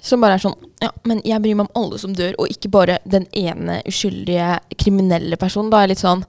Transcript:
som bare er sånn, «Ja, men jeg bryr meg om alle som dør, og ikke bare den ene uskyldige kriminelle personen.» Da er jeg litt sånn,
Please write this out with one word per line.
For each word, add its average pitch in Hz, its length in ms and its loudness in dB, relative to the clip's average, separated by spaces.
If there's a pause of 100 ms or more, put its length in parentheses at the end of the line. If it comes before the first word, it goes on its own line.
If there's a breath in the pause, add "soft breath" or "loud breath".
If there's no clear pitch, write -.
som 247 180 2
bare 208 140 6
er 190 80 0
sånn, 196 140 -2 (260)
«Ja, 233 80 -4 (140)
men 220 200 0
jeg 220 160 0
bryr 214 140 0
meg 208 160 0
om 233 140 -2
alle 190 140 -6
som 196 140 -8
dør, 185 280 -2
og - 100 0
ikke - 200 -6
bare 180 280 4 (100)
den 190 240 2
ene 170 540 -4
uskyldige 185 720 -2 (180)
kriminelle 180 640 2
personen.» 202 320 -2
Da 220 80 6
er 196 80 6
jeg 190 80 0
litt - 100 -4
sånn, 185 240 0